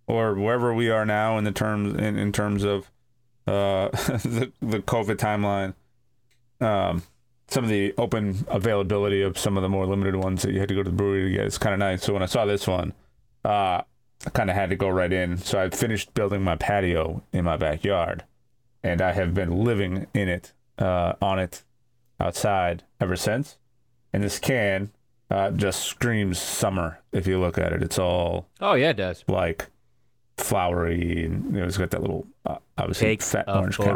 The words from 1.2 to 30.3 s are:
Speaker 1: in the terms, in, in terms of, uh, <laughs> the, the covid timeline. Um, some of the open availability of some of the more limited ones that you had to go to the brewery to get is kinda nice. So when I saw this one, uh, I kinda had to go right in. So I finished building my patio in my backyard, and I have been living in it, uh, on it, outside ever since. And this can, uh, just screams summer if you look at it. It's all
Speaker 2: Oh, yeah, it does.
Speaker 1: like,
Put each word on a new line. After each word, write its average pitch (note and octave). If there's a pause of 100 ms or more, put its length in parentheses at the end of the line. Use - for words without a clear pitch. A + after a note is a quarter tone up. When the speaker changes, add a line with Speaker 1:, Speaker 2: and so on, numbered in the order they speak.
Speaker 1:
in G#2+
the G#2
terms, G#2
in, G#2+
in G2+
terms G#2
of, G2+ (580)
uh, G2
<laughs> - (300)
the, A#2+ (100)
the G#2+
covid A2
timeline. G2+ (920)
Um, F#2+ (440)
some B2
of A2+
the G2+
open G#2
availability G2+
of F#2+
some G2+
of F#2+
the F#2
more F#2+
limited G2
ones F#2+
that G2
you F#2+
had G2
to G2
go G2
to F#2+
the F2
brewery G2
to F#2+
get G2+
is G2+
kinda G2+
nice. F#2+
So G#2
when G2
I -
saw A#2
this G2+
one, F2+ (520)
uh, G2+ (440)
I -
kinda G2
had F#2+
to F#2+
go F#2+
right F#2
in. F2+
So G2
I F#2
finished A2+
building G2+
my F2+
patio F2 (120)
in F2+
my E2
backyard, E2 (580)
and F2
I F#2
have F2
been F2+
living G2
in G2
it, F2 (260)
uh, F2+
on G2
it, F#2 (560)
outside F2+ (180)
ever F#2
since. B2 (560)
And G2
this G2+
can, G2+ (380)
uh, G2
just G2
screams G#2
summer F#2 (100)
if F#2+
you F#2
look F2
at E2+
it. E2+
It's -
all F2 (140)
Speaker 2:
Oh, G3+
yeah, C#3+
it A2
does. F#2
Speaker 1:
like, F2+ (720)